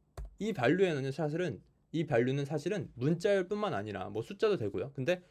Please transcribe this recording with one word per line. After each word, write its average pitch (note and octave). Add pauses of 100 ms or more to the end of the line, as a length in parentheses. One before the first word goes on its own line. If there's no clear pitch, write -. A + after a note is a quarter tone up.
(400)
이 G#3+
밸류에는 C#3
사실은, D#3 (300)
이 D#3+
밸류는 C3
사실은 D#3+
문자열뿐만 F#3+
아니라 G2+
뭐 G#2
숫자도 G#3
되고요. G#2+
근데 E3+